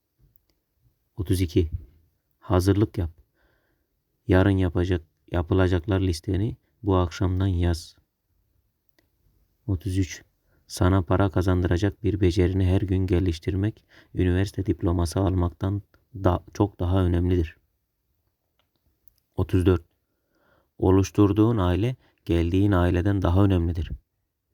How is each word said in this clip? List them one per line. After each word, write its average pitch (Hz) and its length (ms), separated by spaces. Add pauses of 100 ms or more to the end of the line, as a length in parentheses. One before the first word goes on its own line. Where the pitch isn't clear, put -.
(1160)
Otuz 95 240
iki, 82 300 (680)
hazırlık 98 580
yap. 85 140 (1160)
Yarın 95 300
yapacak, 90 440 (300)
yapılacaklar 92 720
listeni 95 560 (260)
bu 98 120
akşamdan 92 520
yaz. 87 480 (1700)
Otuz 95 300
üç, - 260 (440)
sana 92 340
para 92 280
kazandıracak 90 720
bir 92 180
becerini 92 440
her 92 160
gün 95 260
geliştirmek, 92 760 (280)
üniversite 92 520
diploması 87 540
almaktan 95 640 (420)
da, 90 200 (100)
çok - 260
daha 92 240
önemlidir. 87 540 (1800)
Otuz 92 300
dört, 92 160 (960)
oluşturduğun 101 800
aile 92 380 (300)
geldiğin 87 460
aileden 90 500
daha 87 220
önemlidir. 85 480 (640)